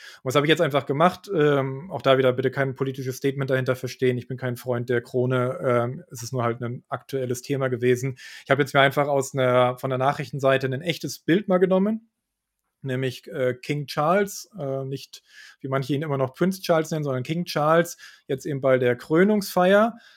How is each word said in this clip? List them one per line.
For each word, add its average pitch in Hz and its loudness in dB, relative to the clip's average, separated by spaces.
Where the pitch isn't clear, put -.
Und 131 -6
was 127 2
habe 147 4
ich 147 -2
jetzt 156 -4
einfach 143 0
gemacht? 165 0
Ähm, 143 0
auch 113 -8
da 135 4
wieder 131 4
bitte 131 0
kein 135 -2
politisches 131 -6
Statement 139 -4
dahinter 131 0
verstehen. 123 -2
Ich 120 -10
bin 131 -10
kein 123 -6
Freund 120 -4
der 120 0
Krone. 127 -2
Ähm, 123 0
es 120 -12
ist 117 -10
nur 127 -2
halt 117 -2
ein 120 -8
aktuelles 127 -6
Thema 135 -2
gewesen. 123 0
Ich - -2
habe 139 2
jetzt 135 -4
mir 143 4
einfach 139 2
aus 139 -2
einer, 127 4
von 135 -6
der 127 -2
Nachrichtenseite 135 0
ein 131 -4
echtes 165 -6
Bild 190 0
mal 185 4
genommen, 190 2
nämlich, 131 -4
äh, 127 -2
King 143 -6
Charles, 185 0
äh, 135 -6
nicht, - -12
wie 139 -10
manche 135 -2
ihn 139 -2
immer 147 -2
noch 131 -2
Prince 190 0
Charles 160 0
nennen, 156 -2
sondern 131 -2
King 170 -4
Charles, 165 2
jetzt 139 -4
eben 139 -4
bei 131 4
der 123 2
Krönungsfeier. 196 2